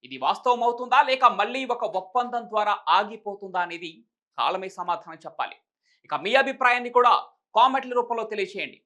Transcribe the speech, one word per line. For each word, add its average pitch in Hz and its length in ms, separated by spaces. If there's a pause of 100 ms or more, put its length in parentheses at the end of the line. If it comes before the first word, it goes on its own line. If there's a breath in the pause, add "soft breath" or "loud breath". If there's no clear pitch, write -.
ఇది 127 140
వాస్తవం 202 440
అవుతుందా, 240 400
లేక 262 220
మళ్ళీ 233 400
ఒక 240 200
ఒప్పందం 233 640
ద్వారా 208 300 (100)
ఆగిపోతుందా 202 720
అనేది 170 440 (340)
కాలమే 185 300
సమాధానం 170 500
చెప్పాలి. - 380 (480)
ఇక - 100
మీ 180 200
అభిప్రాయాన్ని 247 560
కూడా 240 320 (320)
కామెంట్ల 254 380
రూపంలో 240 320
తెలియచేయండి. 196 600